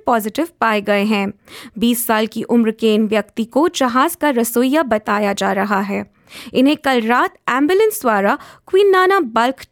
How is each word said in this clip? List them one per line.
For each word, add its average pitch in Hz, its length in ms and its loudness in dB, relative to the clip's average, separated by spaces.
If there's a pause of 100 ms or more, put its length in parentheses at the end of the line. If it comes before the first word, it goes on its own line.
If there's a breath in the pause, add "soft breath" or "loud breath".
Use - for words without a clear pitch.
positive 233 420 -2 (120)
पाए 220 200 0
गए 202 240 0
हैं। 202 280 -2 (460 loud breath)
बीस 233 280 0
साल 220 200 0
की 226 160 -8
उम्र 226 280 2
के 220 240 0
इन 220 140 2
व्यक्ति 214 360 -4
को 262 240 0
जहाज 262 520 0
का 294 100 0
रसोइया 247 520 0 (120)
बताया 208 380 -2
जा 196 200 -2
रहा 202 280 -2
है। 202 240 -4 (500 loud breath)
इन्हें 277 220 2
कल 262 260 0
रात 247 320 0 (160)
ambulance 370 520 0
द्वारा 214 340 0 (320 loud breath)
Queen 392 220 4
Nana 381 280 4 (180)
bulk 247 360 -2